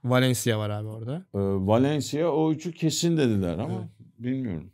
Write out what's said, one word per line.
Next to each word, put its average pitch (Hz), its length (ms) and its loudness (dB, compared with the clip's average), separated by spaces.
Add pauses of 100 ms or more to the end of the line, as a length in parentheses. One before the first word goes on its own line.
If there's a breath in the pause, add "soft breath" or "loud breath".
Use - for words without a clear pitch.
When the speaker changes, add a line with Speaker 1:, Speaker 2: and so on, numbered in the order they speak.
Speaker 1:
Valencia 127 540 2
var 107 120 -2
abi 107 180 -6
orada. 113 280 -8 (180)
Speaker 2:
Ee, 101 40 -2
Valencia 123 880 2
o 156 240 2
üçü 165 220 -6
kesin 165 420 0
dediler 98 420 2
ama 135 160 -4
Speaker 1:
Evet. 110 140 -8 (300)
Speaker 2:
bilmiyorum. 117 560 -6